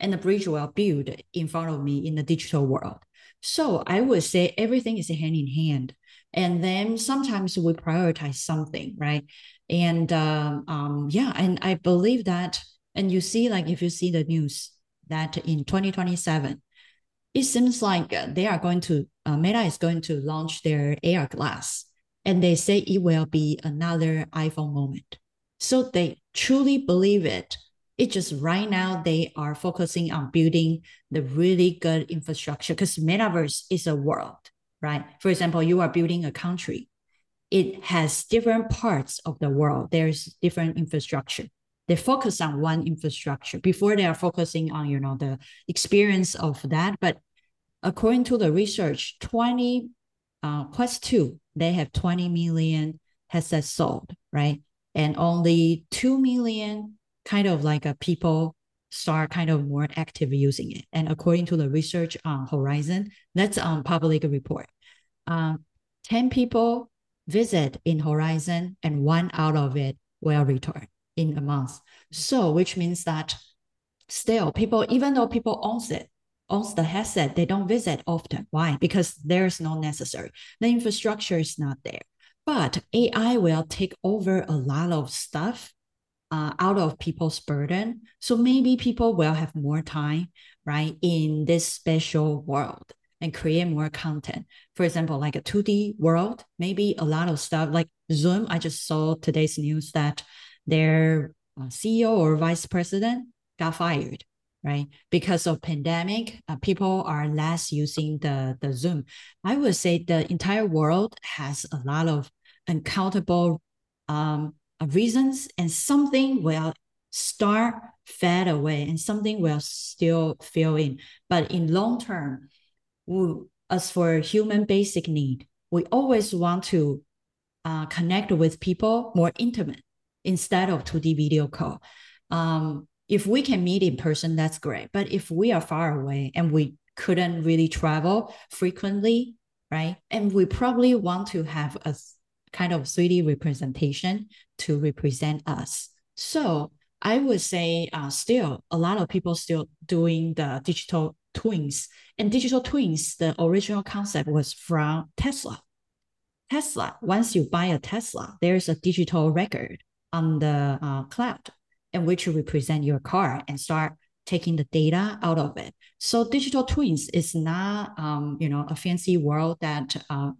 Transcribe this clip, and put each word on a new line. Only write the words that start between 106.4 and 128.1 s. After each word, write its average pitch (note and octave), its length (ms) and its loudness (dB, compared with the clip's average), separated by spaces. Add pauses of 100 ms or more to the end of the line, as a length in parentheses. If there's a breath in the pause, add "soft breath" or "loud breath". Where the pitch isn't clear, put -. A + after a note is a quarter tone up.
uh, D#3 80 -6
people F#3+ 500 0
are D3+ 220 -2
less D#3 420 -2
using D3+ 480 -2
the, C3+ 420 -2
the C#3 120 -2
Zoom. C#3+ 320 -2 (400 loud breath)
I A3 120 0
would C4 200 2
say E3+ 260 0
the E3 280 2
entire G3+ 360 0
world E3 560 2
has C#3+ 480 -8
a D3 140 -6
lot D#3 240 0
of D3 220 -2 (360 soft breath)
uncountable, F3 960 0 (460)
um, D3+ 460 -2 (260)
uh, D#3+ 60 -2
reasons, A#3+ 680 2
and E3+ 140 0
something C4+ 720 2
will D#3+ 320 0 (360)
start A3 640 0 (320)
fade F3+ 420 0
away D3+ 340 0
and D#3+ 160 -2
something G#3+ 420 -4
will D3+ 200 0
still E3 840 -2
fill D#3+ 340 0
in. C#3+ 220 0 (300 loud breath)
But E3+ 220 2
in E3 220 0
long A3+ 280 2
term, C#3+ 480 -8 (580)
we, F3 280 0 (340)
as F3+ 220 -2
for E3+ 240 2
human G#3 500 2
basic G3+ 440 0
need, C#3 380 -2 (240)
we E3+ 220 2
always A#3 420 2
want F3 300 0
to, D3 380 0 (640)
uh, D#3 180 -4
connect F3+ 480 0